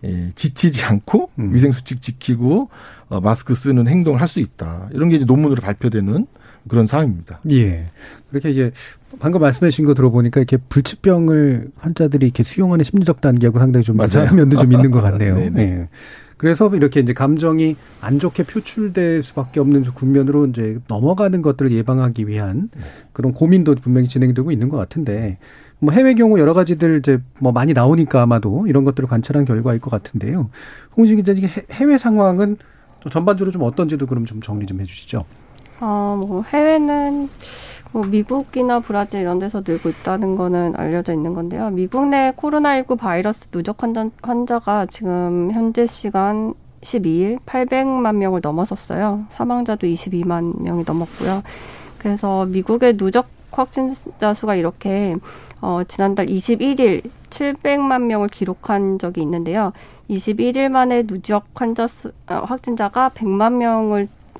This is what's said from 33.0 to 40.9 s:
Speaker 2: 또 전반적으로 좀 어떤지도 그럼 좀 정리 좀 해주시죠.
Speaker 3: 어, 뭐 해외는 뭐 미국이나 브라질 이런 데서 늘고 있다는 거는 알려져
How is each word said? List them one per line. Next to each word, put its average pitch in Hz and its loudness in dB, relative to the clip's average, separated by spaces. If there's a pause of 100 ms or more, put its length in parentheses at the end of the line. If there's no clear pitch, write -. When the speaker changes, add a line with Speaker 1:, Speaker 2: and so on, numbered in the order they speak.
Speaker 2:
또 - -12
전반적으로 185 0
좀 180 -4
어떤지도 143 -2
그럼 120 -4
좀 110 -10
정리 104 -6
좀 95 -8
해주시죠. 95 -10 (560)
Speaker 3:
어, 202 -2
뭐 196 -6
해외는 294 0 (640)
뭐 214 -4
미국이나 247 -2
브라질 202 -4
이런 180 -2
데서 196 -6
늘고 165 -4
있다는 190 -4
거는 180 -2
알려져 175 -4